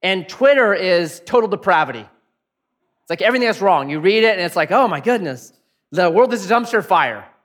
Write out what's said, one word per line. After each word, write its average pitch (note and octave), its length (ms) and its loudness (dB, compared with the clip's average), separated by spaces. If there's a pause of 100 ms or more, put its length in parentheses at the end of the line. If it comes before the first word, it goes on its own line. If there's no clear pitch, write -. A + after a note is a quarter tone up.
And F#3 260 -4
Twitter C4 460 2
is F3 500 -2
total A#3 240 0
depravity. D#3 520 -2
It's - 1080 -20
like E3+ 120 -6
everything A#3+ 240 2
that's A3+ 140 -2
wrong. E3 280 2
You D3+ 120 -4
read G#3 240 2
it A3+ 80 4
and F#3+ 80 -2
it's F3 160 -4
like, D#3 160 0
"Oh B3 160 2
my D#3 120 -4
goodness, F3 520 -4 (400)
the E3+ 180 2
world A3 240 2
is F#3+ 160 -6
a - 20 2
dumpster A#3 320 0
fire." B2+ 420 0 (180)